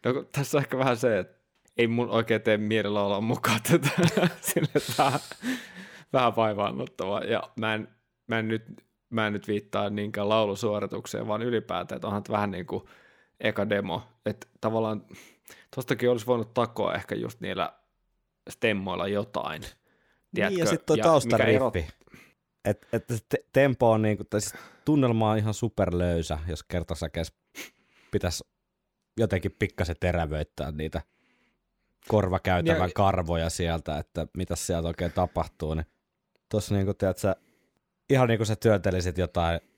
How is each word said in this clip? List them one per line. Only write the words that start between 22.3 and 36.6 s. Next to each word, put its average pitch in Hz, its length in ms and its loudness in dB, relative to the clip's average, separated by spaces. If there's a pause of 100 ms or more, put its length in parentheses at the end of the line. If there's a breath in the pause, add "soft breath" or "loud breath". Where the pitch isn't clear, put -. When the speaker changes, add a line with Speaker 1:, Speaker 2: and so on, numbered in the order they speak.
Speaker 2:
Et, 104 280 -2
et 113 160 -2
se 117 100 -4 (100)
te-, - 240 -2
tempo 131 380 4
on 110 120 4
niinku, 104 220 0
tai 104 160 -2
siis - 140 -8 (300 loud breath)
tunnelma 120 460 4
on 110 80 2
ihan 107 160 0
superlöysä, 87 840 0 (100)
jos 80 140 -6
kertosäkeessä 82 720 -6 (760 loud breath)
pitäisi 92 340 -2 (720)
jotenkin 98 420 0
pikkasen 87 420 -2
terävöittää 78 720 -2
niitä 78 280 -6 (1080)
korvakäytävän 90 720 2
Speaker 1:
Niin, 90 80 2
ja 85 60 -6
Speaker 2:
karvoja 87 560 2
sieltä, 82 480 -2
että 80 280 -8 (100)
mitä 87 200 -4
sieltä 82 320 -2
oikein 85 240 -4
tapahtuu, 82 640 -2
niin 80 120 -4 (600)
tossa 104 260 -2